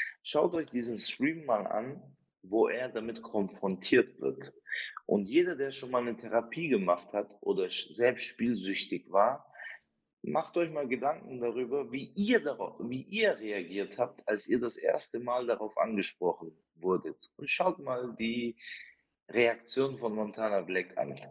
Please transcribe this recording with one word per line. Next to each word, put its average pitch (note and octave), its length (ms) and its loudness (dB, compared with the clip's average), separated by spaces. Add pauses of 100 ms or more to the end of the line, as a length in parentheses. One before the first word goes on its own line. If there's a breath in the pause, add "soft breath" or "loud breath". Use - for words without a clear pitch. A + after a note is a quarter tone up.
(240 loud breath)
schaut - 320 2
euch D#3+ 140 -2
diesen A#2 280 -4
Stream D3+ 480 -2
mal G#2+ 220 2
an, B2+ 340 -4 (400)
wo G2+ 260 4
er B2 220 -2
damit A2+ 320 -6
konfrontiert G2 1000 2
wird. - 340 -4 (520 loud breath)
Und G2+ 240 2
jeder, F3 260 2
der C#3 160 -2
schon C3 200 -10
mal B2 100 4
eine A#2+ 160 -2
Therapie A#2 520 -2
gemacht F#2 440 2
hat G#2 280 -2
oder F#2+ 240 2
sch-, - 280 -6
selbst A#2+ 320 2
spielsüchtig G2 840 -2
war, G#2 420 4 (720 loud breath)
macht - 340 -2
euch E3+ 140 2
mal D3 160 -4
Gedanken C3 540 -4
darüber, A#2+ 500 -2
wie C3+ 240 -8
ihr G3+ 280 4
darauf, A#2 360 -4
wie B2+ 240 -4
ihr G3+ 360 2
reagiert G2 600 -6
habt, - 280 -4
als G#2+ 200 0
ihr B2+ 120 4
das A#2+ 180 -4
erste - 420 0
Mal B2 280 -2
darauf G#2+ 300 -2
angesprochen F2+ 800 0 (180)
wurdet. E2+ 640 -2
Und C#3+ 120 -6
schaut F3+ 300 0
mal B2 380 -4
die A#2 400 -2 (720 loud breath)
Reaktion A#2+ 680 2
von A2 180 -2
Montana G#2+ 460 0
Black F2+ 360 -2
an, C#2 220 -4 (120)